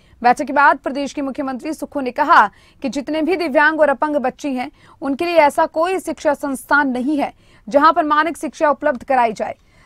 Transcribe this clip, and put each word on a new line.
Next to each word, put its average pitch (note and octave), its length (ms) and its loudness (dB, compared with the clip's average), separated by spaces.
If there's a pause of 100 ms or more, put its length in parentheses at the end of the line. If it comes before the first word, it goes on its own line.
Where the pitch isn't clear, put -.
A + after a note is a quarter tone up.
(240)
बैठक B3 220 2
के C#4 80 -6
बाद D4 240 4
प्रदेश C#4 360 -6
के D4 80 -6
मुख्यमंत्री C4+ 520 -8
सुक्खू - 280 -8
ने B3 100 -6
कहा C#4 360 4 (340)
कि C4+ 80 -4
जितने D4 320 -4
भी D#4 140 0
दिव्यांग D4+ 440 2
और D4 100 4
अपंग D4 260 -2
बच्चे B3+ 340 -4
हैं, C4 220 -6 (300)
उनके C#4 240 -4
लिए F4 100 -2
ऐसा D#4 300 4
कोई E4 340 -2
शिक्षा D4+ 340 -4
संस्थान C#4+ 560 -2
नहीं B3+ 280 -2
है B3 160 -4 (360)
जहां C#4+ 240 4
पर E4 100 0
मानक D4+ 340 0
शिक्षा D4+ 320 -2
उपलब्ध C#4+ 340 -2
कराई A#3+ 300 0
जाए। - 220 -8 (300)